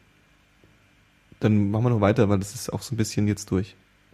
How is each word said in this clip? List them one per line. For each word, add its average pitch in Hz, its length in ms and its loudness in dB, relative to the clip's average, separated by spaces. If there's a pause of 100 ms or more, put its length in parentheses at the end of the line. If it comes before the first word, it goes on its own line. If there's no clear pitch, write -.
(1400)
dann 107 300 2
machen 110 160 -2
wir 123 60 2
noch 110 100 0
weiter, 104 280 4
weil 101 100 2
das 98 160 -8
ist - 180 -10
auch - 80 -6
so - 140 -10
ein - 20 -6
bisschen 107 300 -2
jetzt - 240 -4
durch. 95 240 -4 (380)